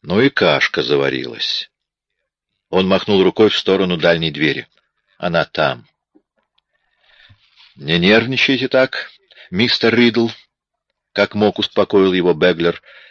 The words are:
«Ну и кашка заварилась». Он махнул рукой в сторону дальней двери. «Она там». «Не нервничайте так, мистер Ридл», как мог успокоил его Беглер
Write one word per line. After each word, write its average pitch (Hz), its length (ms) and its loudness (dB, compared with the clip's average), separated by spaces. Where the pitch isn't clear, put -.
«Ну 92 180 0
и 139 80 4
кашка 78 540 0
заварилась». 65 880 -4
Он 92 180 0
махнул 95 360 2
рукой 104 260 4
в - 80 -4
сторону 95 400 0
дальней 82 320 0
двери. 71 380 -4
«Она 82 280 -2
там». 82 420 -4
«Не 76 220 -4
нервничайте 117 720 0
так, - 420 -2
мистер 113 460 0
Ридл», 117 340 2
как - 220 -2
мог 104 240 0
успокоил 98 540 2
его 87 200 2
Беглер 85 480 0